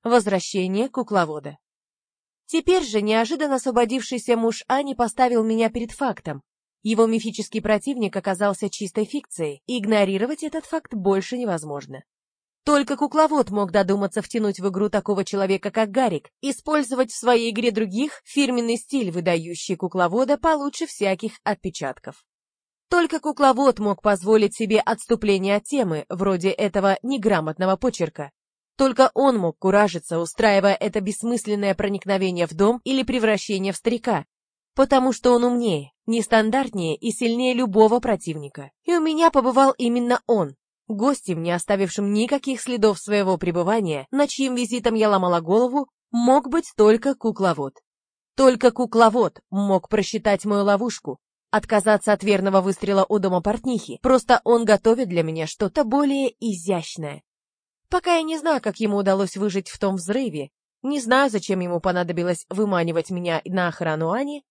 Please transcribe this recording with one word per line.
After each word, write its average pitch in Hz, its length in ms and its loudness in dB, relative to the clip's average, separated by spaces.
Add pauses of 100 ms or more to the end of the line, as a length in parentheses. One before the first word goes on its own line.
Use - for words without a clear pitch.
возвращение 202 840 0
кукловода. 156 720 -4 (880)
Теперь 349 360 2
же 214 180 -2
неожиданно 233 560 0
освободившийся 240 800 -2
муж 226 300 -2
Ани 277 280 -2
поставил 240 500 0
меня 220 260 0
перед 226 220 -8
фактом. 170 500 -6 (400)
Его 220 240 4
мифический 220 540 -4
противник 214 560 -2
оказался 196 540 -2
чистой 208 340 -6
фикцией, 165 640 -8
и 247 120 -4
игнорировать 208 640 0
этот 311 220 -8
факт - 300 -8
больше 196 440 -2
невозможно. 151 640 -8 (640)
Только 285 320 2
кукловод 294 540 2
мог 202 200 -2
додуматься 196 500 0
втянуть 208 400 -4
в 190 80 -2
игру 190 220 -2
такого 196 340 -2
человека, 196 460 -2
как 220 200 -2
Гарик, 196 400 -2 (100)
использовать 262 720 -2
в - 80 -12
своей 233 320 2
игре 226 200 0
других 214 540 -4
фирменный 240 520 0
стиль, 233 340 -4
выдающий 170 680 -4
кукловода 185 600 0
получше 302 500 -2
всяких 202 460 -4 (120)
отпечатков. 156 800 -8 (680)
Только 339 300 2
кукловод 277 580 2
мог 202 240 -2
позволить 202 540 2
себе 214 240 0
отступление 208 760 0
от 208 60 -2
темы, 185 460 -2
вроде 185 420 0
этого 196 540 0
неграмотного 190 720 -2
почерка. 160 560 -4 (440)
Только 262 380 4
он 262 240 2
мог 170 200 -2
куражиться, 190 600 0
устраивая 196 560 2
это 196 260 -4
бессмысленное 208 760 -4
проникновение 190 720 -2
в 160 60 -12
дом 208 280 2
или 262 220 0
превращение 214 680 -2
в - 40 -8
старика. 226 480 -2 (500)
Потому 262 380 4
что - 200 2
он 240 120 4
умнее, 233 480 -2 (140)
нестандартнее 220 880 0
и 226 160 -4
сильнее 247 420 0
любого 220 460 4
противника. 156 720 -6 (120)
И 339 120 0
у 339 40 2
меня 320 300 4
побывал 262 480 4
именно 240 480 0
он. 170 300 0 (320)
Гостем, 208 560 -2
не 170 80 -2
оставившим 196 600 -2
никаких 247 480 -2
следов 214 380 0
своего 196 400 0
пребывания, 175 720 -2
над 277 200 0
чьим 262 260 -2
визитом 240 380 -2
я 220 140 2
ломала 185 300 2
голову, 240 500 0 (220)
мог 254 380 4
быть 320 280 -2
только 226 380 4
кукловод. 175 600 -2 (600)
Только 254 380 6
кукловод 226 640 2 (120)
мог 196 380 0
просчитать 202 560 0
мою 202 200 0
ловушку, 202 560 -2 (300)
отказаться 208 640 2
от 202 100 0
верного 196 380 2
выстрела 196 480 0
у 214 100 0
дома 180 220 0
портнихи. 214 600 -4
Просто 254 420 4
он 233 200 4
готовит 220 440 4
для 170 140 0
меня 160 240 -4
что-то 220 380 -2
более 277 560 0
изящное. 170 840 -6 (640)
Пока 349 280 0
я 320 60 0
не 320 160 -4
знаю, 302 220 0
как - 180 -6
ему 214 180 0
удалось 196 400 0
выжить 196 320 -4
в - 100 -18
том 190 180 -2
взрыве, 175 540 -6 (320)
не 277 180 -4
знаю, 254 280 0
зачем 196 320 -4
ему 175 200 -4
понадобилось 175 680 -4
выманивать 175 640 -2
меня 175 340 -4
на 180 240 -2
охрану 160 440 -4
Ани, 285 380 -6